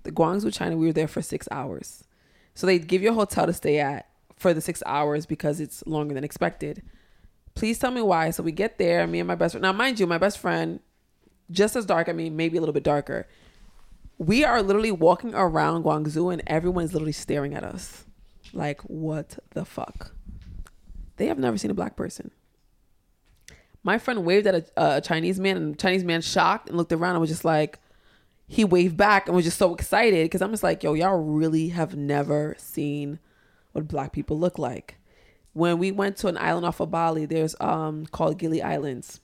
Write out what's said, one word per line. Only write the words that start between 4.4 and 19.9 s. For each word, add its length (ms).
the 80
six 240
hours 400
because 340
it's 260
longer 280
than 100
expected. 580
Please 220
tell 140
me 100
why. 280
So 120
we 120
get 240
there, 280
me 140
and 80
my 80
best 180
friend. 100
Now, 100
mind 260
you, 80
my 120
best 180
friend, 420
just 240
as 100
dark, 220
I 60
mean, 240
maybe 180
a 60
little 120
bit 100
darker. 440
We 280
are 160
literally 300
walking 440
around 480
Guangzhou 480
and 160
everyone 380
is 80
literally 180
staring 420
at 100
us. 420
Like, 300
what 540
the 140
fuck? 480